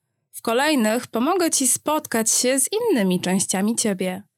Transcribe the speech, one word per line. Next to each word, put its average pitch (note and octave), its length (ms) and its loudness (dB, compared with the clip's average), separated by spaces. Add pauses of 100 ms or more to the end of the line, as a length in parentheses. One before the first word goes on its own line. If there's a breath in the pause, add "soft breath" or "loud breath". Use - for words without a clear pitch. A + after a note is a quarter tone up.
(300)
W - 120 -18
kolejnych A#3+ 640 2
pomogę D#4+ 440 0
ci C4 180 0
spotkać D4 600 -2
się B3+ 300 2
z - 120 0
innymi B3+ 480 2
częściami F#3+ 560 0
ciebie. F#3+ 460 -2 (160)